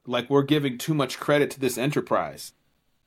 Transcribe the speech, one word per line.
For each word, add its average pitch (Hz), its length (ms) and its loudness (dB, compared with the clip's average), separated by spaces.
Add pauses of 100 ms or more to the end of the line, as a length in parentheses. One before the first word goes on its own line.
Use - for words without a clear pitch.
like, 123 240 -4
we're 139 140 4
giving 139 340 0
too 156 160 -4
much 139 260 -2
credit 147 320 2
to - 80 -14
this 131 180 -2
enterprise. 110 760 -2 (540)